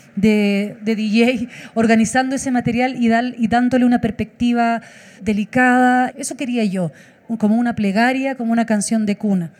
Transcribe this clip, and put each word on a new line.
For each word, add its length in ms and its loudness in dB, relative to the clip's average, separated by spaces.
de, 680 0
de 140 -2
D 500 0
J, 60 -16
organizando 600 2
ese 160 -4
material 500 0
y, 60 2
dar, 200 2
y 80 0
dándole 380 2
una 160 2
perspectiva 840 -2
delicada. 920 2
Eso 200 -10
quería 280 -2
yo, 260 -2
un, 80 -4
como 200 2
una 200 0
plegaria, 600 0
como 160 -2
una 120 2
canción 400 -2
de 140 -2
cuna. 420 -2